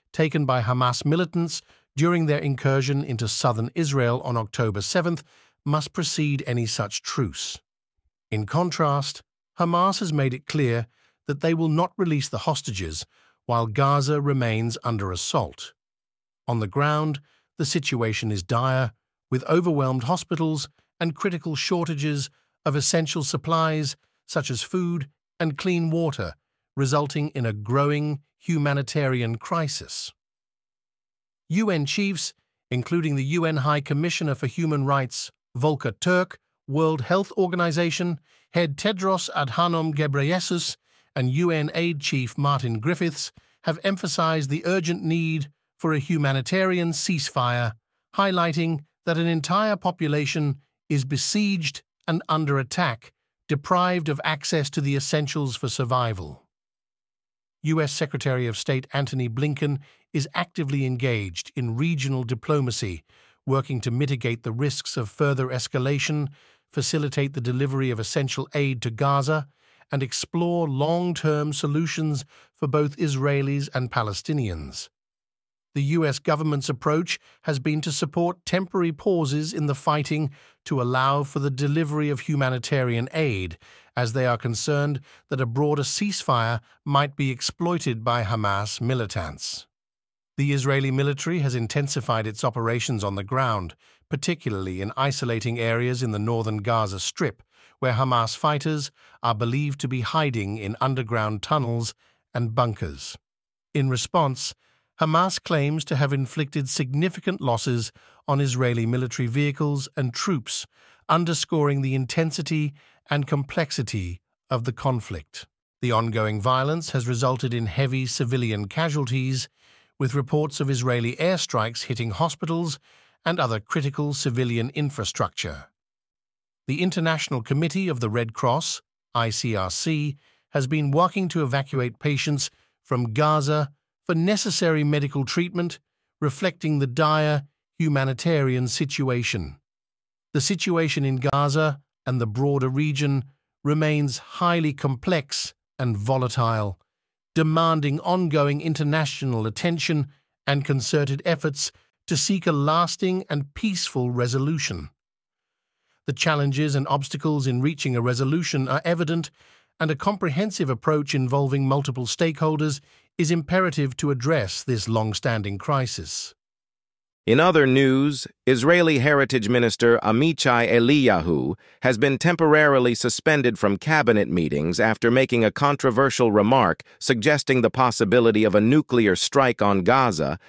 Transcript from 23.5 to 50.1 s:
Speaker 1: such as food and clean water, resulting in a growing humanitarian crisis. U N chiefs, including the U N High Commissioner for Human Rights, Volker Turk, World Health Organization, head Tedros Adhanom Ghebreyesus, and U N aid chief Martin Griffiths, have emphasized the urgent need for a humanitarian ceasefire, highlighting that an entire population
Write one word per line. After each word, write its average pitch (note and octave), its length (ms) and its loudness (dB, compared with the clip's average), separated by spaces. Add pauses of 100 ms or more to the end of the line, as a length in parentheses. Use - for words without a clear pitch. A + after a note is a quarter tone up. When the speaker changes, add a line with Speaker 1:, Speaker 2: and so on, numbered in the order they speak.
Speaker 1:
such C#3+ 220 -4
as A#2+ 140 -4
food F3 440 -2 (320)
and D#3+ 180 -2
clean E3+ 320 0
water, D3 440 -2 (420)
resulting D3 540 0
in B2+ 160 -2
a A2 80 0
growing C#3+ 640 0 (200)
humanitarian C#3 960 0
crisis. - 760 -6 (1400)
U G#3 200 2
N D3+ 160 0
chiefs, G3 480 -2 (380)
including D3 440 0
the C3+ 100 0
U E3 200 0
N D#3+ 120 0
High D3 240 0
Commissioner D3+ 540 -2
for C#3 120 -4
Human D3+ 380 -2
Rights, C#3 460 -2 (240)
Volker C#3 360 0
Turk, F3+ 480 0 (280)
World D#3 340 0
Health F#3+ 360 0
Organization, F3 840 0 (340)
head E3 220 0
Tedros F#3+ 580 -2
Adhanom D#3+ 600 0
Ghebreyesus, D3+ 840 0 (380)
and B2+ 160 0
U E3+ 220 2
N D3+ 240 0
aid E3 240 -2
chief C3 380 -4
Martin C3 420 0
Griffiths, E3 540 -2 (320)
have E3 180 -2
emphasized D#3+ 640 0
the D3+ 160 -4
urgent F3 380 0
need D#3+ 480 -2 (260)
for E3 140 -2
a D3+ 80 0
humanitarian E3+ 920 0
ceasefire, B2 800 0 (420)
highlighting E3+ 720 0 (200)
that E3 120 0
an E3+ 100 2
entire F3 480 2
population D3+ 800 -2 (320)